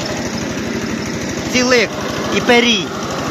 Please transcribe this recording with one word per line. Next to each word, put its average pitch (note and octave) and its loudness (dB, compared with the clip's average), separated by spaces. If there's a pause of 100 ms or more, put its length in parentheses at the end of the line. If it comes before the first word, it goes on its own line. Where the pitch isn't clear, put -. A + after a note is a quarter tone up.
(1500)
Цілик B3 4 (480)
і - 2
пері. A#3+ 4 (480)